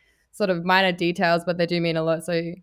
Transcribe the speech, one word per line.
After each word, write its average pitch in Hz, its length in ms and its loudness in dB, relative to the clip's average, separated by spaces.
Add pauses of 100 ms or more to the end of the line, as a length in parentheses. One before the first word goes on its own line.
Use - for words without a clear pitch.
(320)
sort 202 180 -2
of 170 140 -2
minor 185 280 4
details, 170 540 0
but 175 100 -2
they 175 80 2
do 170 160 -2
mean 165 160 0
a 160 60 0
lot. 160 220 -2
So, 170 280 -4 (100)